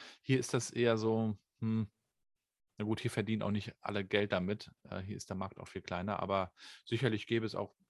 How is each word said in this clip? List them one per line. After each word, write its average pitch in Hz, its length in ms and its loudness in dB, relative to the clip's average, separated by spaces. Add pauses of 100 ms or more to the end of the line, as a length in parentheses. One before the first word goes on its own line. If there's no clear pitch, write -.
(220)
Hier 131 180 4
ist - 140 -4
das 120 160 2
eher 117 260 4
so, 110 420 2 (220)
hm, 110 300 0 (880)
na 107 80 -2
gut, 110 140 0
hier 117 120 -2
verdienen 107 300 0
auch 101 100 0
nicht 104 300 -2
alle 101 220 -2
Geld 101 280 4
damit. 95 400 0 (180)
Äh, 95 100 -6
hier 98 160 -6
ist - 140 -10
der 95 60 -4
Markt 92 240 -6
auch - 80 -14
viel 92 140 -10
kleiner, 95 380 -4
aber 95 320 0 (320)
sicherlich 113 440 0
gäbe 113 180 2
es 107 100 -4
auch 101 180 -6 (160)